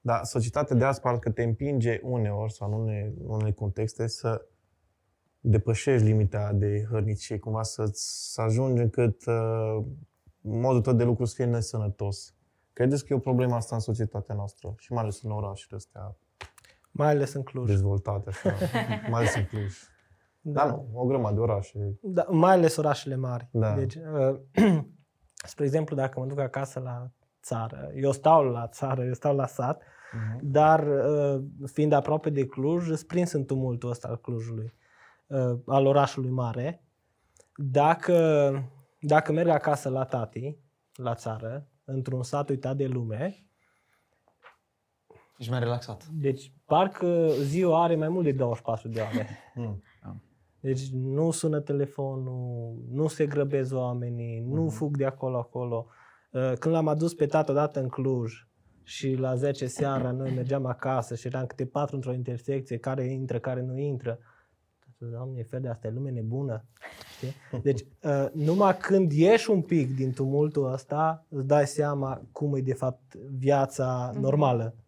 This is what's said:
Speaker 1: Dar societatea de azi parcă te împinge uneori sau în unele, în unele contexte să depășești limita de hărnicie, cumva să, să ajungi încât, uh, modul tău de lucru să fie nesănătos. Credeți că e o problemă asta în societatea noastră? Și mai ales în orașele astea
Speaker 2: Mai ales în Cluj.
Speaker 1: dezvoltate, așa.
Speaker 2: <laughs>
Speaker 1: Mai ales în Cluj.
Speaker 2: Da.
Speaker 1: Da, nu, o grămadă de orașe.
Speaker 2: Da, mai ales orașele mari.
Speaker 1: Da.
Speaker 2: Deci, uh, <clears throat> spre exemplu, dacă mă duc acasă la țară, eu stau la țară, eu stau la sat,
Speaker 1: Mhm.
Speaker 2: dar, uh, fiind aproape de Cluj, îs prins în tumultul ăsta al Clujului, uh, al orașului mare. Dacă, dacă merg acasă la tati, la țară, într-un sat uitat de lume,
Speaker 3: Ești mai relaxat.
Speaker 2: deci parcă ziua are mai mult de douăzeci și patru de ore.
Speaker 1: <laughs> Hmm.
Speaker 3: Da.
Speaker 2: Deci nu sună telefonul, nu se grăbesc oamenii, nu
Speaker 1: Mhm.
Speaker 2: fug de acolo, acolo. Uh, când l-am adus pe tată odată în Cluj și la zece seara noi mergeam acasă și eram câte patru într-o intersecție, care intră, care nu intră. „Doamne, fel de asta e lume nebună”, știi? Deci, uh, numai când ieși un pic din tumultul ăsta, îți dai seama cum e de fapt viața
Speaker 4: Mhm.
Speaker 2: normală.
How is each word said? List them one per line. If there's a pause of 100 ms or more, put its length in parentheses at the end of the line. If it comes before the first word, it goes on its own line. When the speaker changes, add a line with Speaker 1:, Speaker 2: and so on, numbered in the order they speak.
Speaker 1:
Dar
societatea
de
azi
parcă
te
împinge
uneori
sau
în
unele,
în
unele
contexte
să (920)
depășești
limita
de
hărnicie,
cumva
să,
să
ajungi
încât,
uh, (560)
modul
tău
de
lucru
să
fie
nesănătos. (380)
Credeți
că
e
o
problemă
asta
în
societatea
noastră?
Și
mai
ales
în
orașele
astea (720)
Speaker 2:
Mai
ales
în
Cluj.
Speaker 1:
dezvoltate,
așa. (260)
Speaker 2:
<laughs>
Speaker 1:
Mai
ales
în
Cluj. (640)
Speaker 2:
Da.
Speaker 1:
Da,
nu,
o
grămadă
de
orașe.
Speaker 2:
Da,
mai
ales
orașele
mari.
Speaker 1:
Da.
Speaker 2:
Deci,
uh, (140)
<clears throat> (680)
spre
exemplu,
dacă
mă
duc
acasă
la (320)
țară,
eu
stau
la
țară,
eu
stau
la
sat, (300)
Speaker 1:
Mhm.
Speaker 2:
dar,
uh, (220)
fiind
aproape
de
Cluj,
îs
prins
în
tumultul
ăsta
al
Clujului, (540)
uh,
al
orașului
mare. (720)
Dacă, (480)
dacă
merg
acasă
la
tati, (380)
la
țară, (180)
într-un
sat
uitat
de
lume, (1900)
Speaker 3:
Ești
mai
relaxat.
Speaker 2:
deci (120)
parcă (140)
ziua
are
mai
mult
de
douăzeci
și
patru
de
ore. (140)
Speaker 1:
<laughs>
Hmm. (200)
Speaker 3:
Da. (440)
Speaker 2:
Deci
nu
sună
telefonul, (140)
nu
se
grăbesc
oamenii,
nu
Speaker 1:
Mhm.
Speaker 2:
fug
de
acolo,
acolo. (440)
Uh,
când
l-am
adus
pe
tată
odată
în
Cluj (360)
și
la
zece
seara
noi
mergeam
acasă
și
eram
câte
patru
într-o
intersecție,
care
intră,
care
nu
intră. (800)
„Doamne,
fel
de
asta
e
lume
nebună”, (520)
știi?
Deci, (220)
uh,
numai
când
ieși
un
pic
din
tumultul
ăsta,
îți
dai
seama (100)
cum
e
de
fapt
viața
Speaker 4:
Mhm.
Speaker 2:
normală. (140)